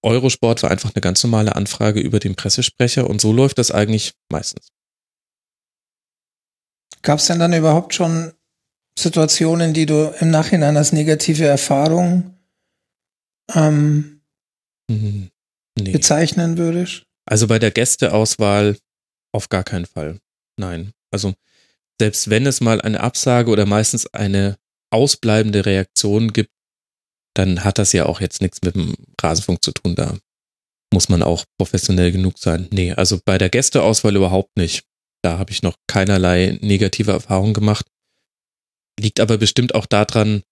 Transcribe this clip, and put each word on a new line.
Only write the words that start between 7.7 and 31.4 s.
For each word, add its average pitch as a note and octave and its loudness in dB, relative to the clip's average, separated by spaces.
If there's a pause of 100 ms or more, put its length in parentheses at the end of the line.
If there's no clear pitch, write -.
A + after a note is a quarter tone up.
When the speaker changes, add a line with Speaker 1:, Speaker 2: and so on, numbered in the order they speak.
Speaker 2:
schon E3 -2 (680)
Situationen, E3 2
die D#3 2
du D3+ 2
im E3 4
Nachhinein D#3 2
als D3 2
negative D#3 0
Erfahrung, D#3+ 2 (1200)
ähm, D3 2 (680)
Speaker 1:
Hm, G#2 -4 (500)
nee. G2 -4
Speaker 2:
bezeichnen E3 0
würdest? E3+ -4 (200)
Speaker 1:
Also A2 0
bei A2+ 2
der A2 2
Gästeauswahl G#2 0 (540)
auf - -6
gar F#2 -4
keinen F2 -6
Fall. D#2 -10 (400)
Nein. F#2 -10 (180)
Also G2 -4 (680)
selbst G#2+ -2
wenn A2+ 2
es C3 -2
mal A2+ 2
eine G#2+ -4
Absage A#2+ 0
oder G#2 4
meistens G#2+ 0
eine G2 0 (340)
ausbleibende G#2+ 2
Reaktion G#2 0
gibt, - -2 (840)
dann F#2+ 0
hat G2 0
das G2+ 0
ja D#2+ 2
auch E2 -4
jetzt - -6
nichts - -4
mit F2+ -4
dem E2 -4 (260)
Rasenfunk E2 -2
zu - -4
tun. - -4
Da - -4 (760)
muss F#2+ 2
man E2+ 2
auch E2+ -2 (140)